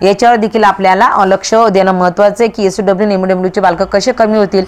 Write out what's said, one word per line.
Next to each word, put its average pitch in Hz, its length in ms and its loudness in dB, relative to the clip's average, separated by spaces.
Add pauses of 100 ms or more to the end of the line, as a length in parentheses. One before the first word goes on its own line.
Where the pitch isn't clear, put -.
याच्यावर 202 340 2
देखील 220 280 -2
आपल्याला, 190 420 2
अ, 202 200 0
लक्ष 190 300 -2 (180)
देणं 190 180 2
महत्त्वाचं 185 520 0
आहे 226 80 0
की 214 140 -4
एसडब्ल्यू 190 400 -2
आणि 208 80 -2
एमडब्ल्यूचे 185 480 -2
बालकं 180 240 0
कसे 202 260 -2
कमी 220 260 0
होतील. 196 300 0